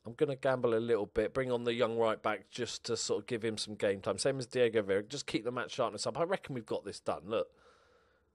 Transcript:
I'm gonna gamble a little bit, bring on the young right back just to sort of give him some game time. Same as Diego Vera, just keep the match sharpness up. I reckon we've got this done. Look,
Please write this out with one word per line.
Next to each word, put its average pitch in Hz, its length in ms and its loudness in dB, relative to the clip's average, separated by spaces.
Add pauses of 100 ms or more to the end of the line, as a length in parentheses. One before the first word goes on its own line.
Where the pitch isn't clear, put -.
I'm 110 80 -8
gonna 135 220 0
gamble 127 380 2
a 110 60 4
little 117 260 2
bit, 107 280 0
bring 131 180 0
on 120 120 0
the 120 100 0
young 117 240 2
right 110 240 2
back 107 280 -2
just - 340 -6
to 117 120 -2
sort 110 260 0
of - 40 -20
give 113 180 -2
him 110 140 -2
some 107 160 -6
game 98 260 2
time. 104 160 -2
Same 135 220 0
as 127 80 -6
Diego 117 340 4
Vera, 98 220 2
just 131 240 -8
keep 123 180 -2
the 120 60 -2
match 120 220 -4
sharpness 107 340 -2
up. 113 120 -2
I 160 40 0
reckon 175 320 -2
we've 117 100 -6
got 98 220 -4
this 95 140 -8
done. 80 260 -4
Look, 107 220 0 (880)